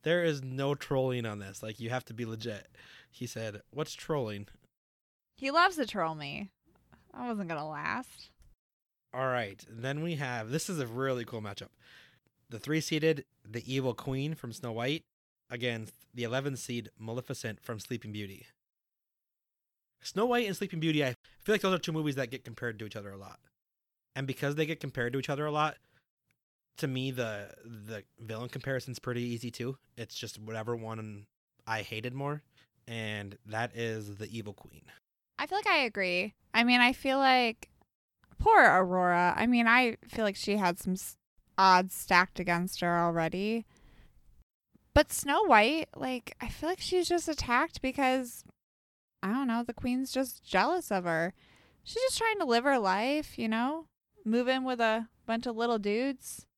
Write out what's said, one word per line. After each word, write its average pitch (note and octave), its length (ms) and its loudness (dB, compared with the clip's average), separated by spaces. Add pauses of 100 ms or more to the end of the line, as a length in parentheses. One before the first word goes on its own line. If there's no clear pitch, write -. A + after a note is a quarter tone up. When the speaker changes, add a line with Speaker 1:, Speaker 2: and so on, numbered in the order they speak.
Speaker 1:
"There E3+ 220 2
is D3 180 0
no C3+ 320 -2
trolling C3 520 0
on G#2 140 -6
this. G2 220 -14
Like, A2 160 -10
you A2+ 120 -6
have B2+ 160 -4
to A#2 80 -14
be A#2 100 -6
legit." A2 440 -10 (420)
He - 160 -12
said, A2 340 -8 (100)
"What's D3+ 240 -8
trolling?" G#2+ 540 -4 (880)
Speaker 2:
He C4+ 140 -4
loves F4 260 4
to C4 100 -2
troll E3 280 -4
me. C#3+ 340 -10 (640)
I B3 160 -10
wasn't G3+ 200 -4
gonna D#3 200 -4
last. D#3 640 -8 (800)
Speaker 1:
All C3 140 -2
right. A2+ 420 -2
Then B2+ 340 -4
we E3+ 120 -2
have, B2 360 -4
this D#3 200 -2
is E3+ 80 -2
a C3 80 -2
really B2 380 -2
cool A2 180 -8
matchup. G2 280 -12 (800)
The A2+ 120 -12
three D#3 200 0
seeded, D#3 440 2 (200)
the A2 180 -10 (100)
evil C3 200 0
queen C#3 420 -4
from A#2+ 180 -12
Snow A#2 180 -10
White, B2 320 -4 (480)
against A#2 440 -6 (200)
the A#2+ 80 -6
eleven C3 340 -2
seed A#2+ 420 -8
Maleficent A#2 640 -8
from A2 200 -10
Sleeping A2+ 320 -8
Beauty. G2+ 340 -10 (1600)
Snow G#3 240 -2
White A#3+ 200 2
and G3 100 -4
Sleeping F3+ 240 -6
Beauty, D#3 240 2
I B2 100 -2 (300)
feel G#3+ 100 2
like G#3 60 0
those F#3+ 140 2
are E3+ 40 0
two - 140 -4
movies D3+ 220 0
that B2+ 160 -4
get B2+ 140 -12
compared A2+ 340 -8
to G#2+ 80 -8
each G#2 100 -12
other G2+ 140 -10
a G2 60 -16
lot. - 240 -18 (760)
And C3+ 120 -4
because C#3+ 280 -4
they D#3 120 0
get D#3 140 -6
compared B2 320 -4
to C3+ 60 -2
each C3 100 -4
other D3 160 -2
a D3+ 60 -2
lot, D3+ 260 0 (1000)
to D#3 100 -4
me, C3 220 -4
the, A2 400 -6 (140)
the G#2+ 400 -14 (140)
villain A2 300 -8
comparison's B2+ 500 -6
pretty A#2+ 240 -4
easy, A#2+ 280 -6
too. B2 260 -6 (200)
It's A#2 180 -12
just - 240 -10
whatever A2 360 -6
one A2 520 -10 (400)
I A2 160 -2
hated A#2 320 -6
more, C#3+ 280 -4 (440)
and G#2+ 500 -6 (100)
that A2 300 -4
is A2 400 -6
the G#2 200 -10
evil G#2 180 -8
queen. - 280 -20 (560)
Speaker 2:
I D4 80 -4
feel F#4+ 120 -4
like G#4+ 80 -2
I F4+ 120 4
agree. G3 560 0 (200)
I A#3 100 4
mean, B3 160 6
I B3 120 6
feel C4+ 260 0
like B3+ 500 4 (720)
poor G#4 240 10
Aurora. F3+ 760 6
I A3+ 100 2
mean, A#3+ 220 6
I A#3+ 280 6 (120)
feel A3 160 -2
like G3+ 120 0
she G3+ 200 0
had F#3 220 2
some F#3 160 -2
s-, - 220 -10 (420)
odds F#3 360 8
stacked F#3 460 4
against F3 400 0
her F3 180 2
already. E3+ 680 0 (1300)
But D4+ 180 6
Snow D4+ 300 0
White, C#4+ 520 6
like, B3+ 460 -6
I A3+ 80 -6
feel D4+ 220 -4
like F#4 100 -4
she's F4+ 260 0
just F4 220 0
attacked C#4+ 540 0
because, C4 600 0 (800)
I F#3+ 80 -2
don't C4 160 0
know, A#3 160 0
the A#3 120 -6
queen's B3+ 360 -2
just C4 320 -2
jealous C#4+ 480 2
of F#3 140 0
her. E3+ 300 0 (500)
She's - 180 -4
just C5 140 2
trying A4 220 2
to E4+ 80 0
live A#3 180 4
her C4+ 140 4
life, A3+ 600 0
you A3+ 100 -2
know? C4 360 -2 (400)
Move A#3+ 240 2
in C4 160 0
with B3+ 160 -2
a A3+ 280 2 (180)
bunch A#3 200 -2
of A3+ 100 -4
little A#3 220 2
dudes. A#3 680 -2 (120)